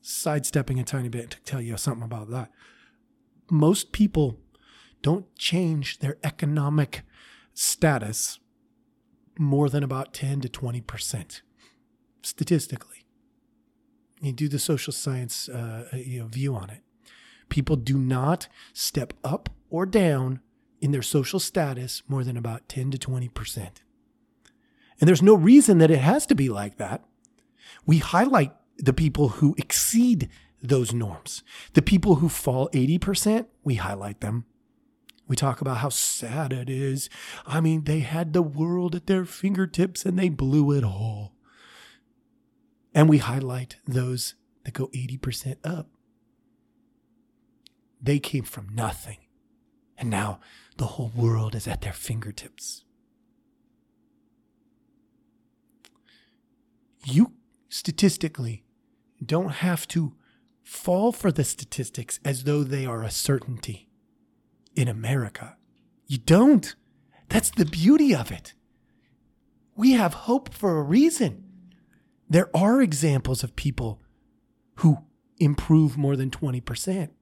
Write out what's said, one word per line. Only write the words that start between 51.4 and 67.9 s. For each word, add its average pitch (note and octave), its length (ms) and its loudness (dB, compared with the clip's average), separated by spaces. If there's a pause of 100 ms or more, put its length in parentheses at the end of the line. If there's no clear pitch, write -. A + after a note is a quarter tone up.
is A2 140 -8
at - 140 -6
their G2+ 100 -6
fingertips. - 920 -12 (4000)
You D3 280 2 (360)
statistically D3+ 960 -4 (600)
don't E3 260 -2
have E3+ 380 -4
to D#3+ 260 -4 (480)
fall G3 500 0
for G3 200 0
the C#3 120 0
statistics - 800 -10
as C3 200 -4
though D3 180 0
they C3+ 240 -4
are A#2 160 -6
a A2 80 -6
certainty - 800 -4 (880)
in B2+ 100 2
America. A#2 680 -6 (500)
You C3+ 120 -4
don't. A3 580 6 (520)
That's - 220 0
the F#3 140 2
beauty A3+ 500 4